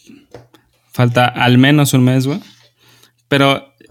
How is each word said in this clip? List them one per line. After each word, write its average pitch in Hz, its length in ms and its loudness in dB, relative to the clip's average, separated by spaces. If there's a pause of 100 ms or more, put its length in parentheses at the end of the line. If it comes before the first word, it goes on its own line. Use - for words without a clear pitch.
(920)
falta 123 320 0
al 123 320 0
menos 139 380 2
un 127 100 2
mes, 127 220 -2
güey. 151 140 -8 (880)
Pero 139 360 -2 (260)